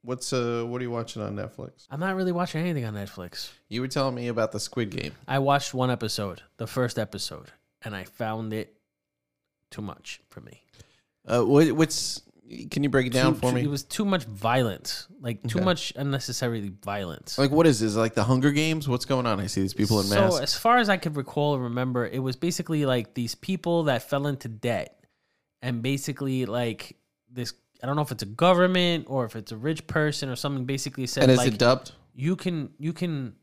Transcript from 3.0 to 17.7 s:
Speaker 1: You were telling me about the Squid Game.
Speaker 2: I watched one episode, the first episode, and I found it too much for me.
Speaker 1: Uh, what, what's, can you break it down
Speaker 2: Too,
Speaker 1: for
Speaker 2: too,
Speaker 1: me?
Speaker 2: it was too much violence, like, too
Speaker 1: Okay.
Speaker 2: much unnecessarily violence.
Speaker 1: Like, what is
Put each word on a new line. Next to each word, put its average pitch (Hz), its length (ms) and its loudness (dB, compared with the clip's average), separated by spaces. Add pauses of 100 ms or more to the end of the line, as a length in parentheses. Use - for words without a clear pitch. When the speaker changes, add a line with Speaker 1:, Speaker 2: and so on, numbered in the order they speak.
Speaker 1:
You 113 120 -4
were 131 80 -4
telling 135 280 -2
me 120 100 -6
about 113 240 0
the 107 80 -6
Squid 113 320 -4
Game. - 220 -6 (160)
Speaker 2:
I 139 100 0
watched 139 360 2
one 127 180 2
episode, 104 500 -4 (140)
the 110 100 -6
first 123 320 -2
episode, - 540 -8 (300)
and 107 120 -10
I 95 80 -8
found 110 500 -6
it 107 220 -8 (960)
too - 120 -12
much - 380 -14 (100)
for - 100 -18
me. - 200 -20 (640)
Speaker 1:
Uh, 120 200 2
what, 143 280 8
what's, - 480 0 (500)
can 139 120 0
you 143 80 2
break 127 160 4
it 117 60 -2
down 131 220 4
Speaker 2:
Too, - 60 -4
Speaker 1:
for 127 100 2
Speaker 2:
too, 123 60 0
Speaker 1:
me? 123 60 0
Speaker 2:
it 147 80 0
was 139 140 -4
too - 200 -2
much 185 200 0
violence, 110 840 -2 (140)
like, 117 260 -6
too 113 100 -2
Speaker 1:
Okay. 185 60 2
Speaker 2:
much - 320 0
unnecessarily 123 720 -2 (160)
violence. 98 540 -6
Speaker 1:
Like, 135 120 4
what 160 160 6
is 123 140 6